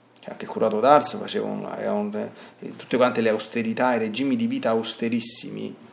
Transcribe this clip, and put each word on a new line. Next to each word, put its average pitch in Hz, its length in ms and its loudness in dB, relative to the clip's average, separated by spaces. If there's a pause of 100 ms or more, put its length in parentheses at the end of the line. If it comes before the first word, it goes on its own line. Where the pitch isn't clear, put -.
(180)
Cioè, - 140 -14
anche - 140 -12
il - 40 -12
curato 107 300 2
d'Ars 135 360 6
faceva 101 300 -4
un, 104 180 -4
aveva 104 280 -4
un, 104 200 -2
eh, - 640 -10
tutte - 200 -4
quante 120 240 4
le 113 80 4
austerità, 113 680 0
i 117 40 0
regimi 113 360 0
di 117 140 2
vita 127 220 0
austerissimi 113 1000 -2 (200)